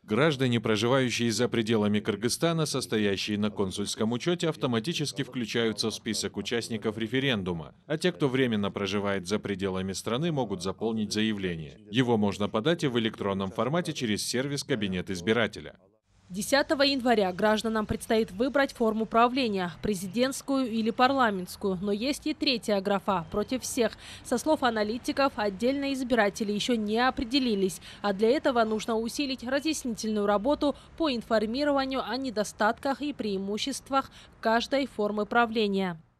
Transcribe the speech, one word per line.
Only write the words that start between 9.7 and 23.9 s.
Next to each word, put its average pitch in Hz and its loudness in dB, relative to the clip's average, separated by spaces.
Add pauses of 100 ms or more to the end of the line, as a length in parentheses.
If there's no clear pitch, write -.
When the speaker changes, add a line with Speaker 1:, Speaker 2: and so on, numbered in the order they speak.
Speaker 1:
страны, 123 -2
могут 104 -4
заполнить 107 -2
заявление. 95 -2 (120)
Его 120 2
можно 101 0
подать 156 0
и 147 0
в 120 0
электронном 98 -2
формате 151 -2
через 107 -2
сервис 135 -4
«Кабинет 98 -2
избирателя». 92 -2 (520)
Speaker 2:
Десятого 277 2
января 233 2
гражданам 214 2
предстоит 220 0
выбрать 233 0
форму 220 0
правления – 226 2 (100)
президентскую 233 -2
или 220 0
парламентскую. 208 2
Но 202 -2
есть 240 -2
и 311 -2
третья 233 0
графа – 190 0
против 214 -2
всех. 226 0 (300)